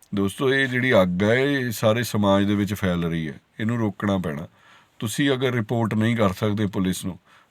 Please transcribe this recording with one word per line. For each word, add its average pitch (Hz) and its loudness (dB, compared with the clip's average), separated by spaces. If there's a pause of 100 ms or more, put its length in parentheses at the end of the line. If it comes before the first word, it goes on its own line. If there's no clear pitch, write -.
(160)
ਦੋਸਤੋ, 101 0
ਇਹ 135 2
ਜਿਹੜੀ 123 2
ਅੱਗ 90 0
ਹੈ, 110 4
ਇਹ 131 0
ਸਾਰੇ 113 2
ਸਮਾਜ 101 2
ਦੇ 101 2
ਵਿੱਚ 101 0
ਫੈਲ 87 0
ਰਹੀ 82 -2
ਹੈ, 65 -12 (200)
ਇਹਨੂੰ 117 -2
ਰੋਕਣਾ 104 -2
ਪੈਣਾ। 82 -6 (520)
ਤੁਸੀਂ 139 0
ਅਗਰ 127 0
ਰਿਪੋਰਟ 117 -2
ਨਹੀਂ 110 2
ਕਰ 101 2
ਸਕਦੇ 107 -2
ਪੁਲਿਸ 92 -2
ਨੂੰ, 90 -8 (320)